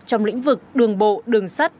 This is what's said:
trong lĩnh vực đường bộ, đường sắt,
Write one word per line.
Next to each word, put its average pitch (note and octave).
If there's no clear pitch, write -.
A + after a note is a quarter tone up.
trong G#3+
lĩnh A3+
vực C4
đường A3
bộ, G#3
đường G#3+
sắt, D4+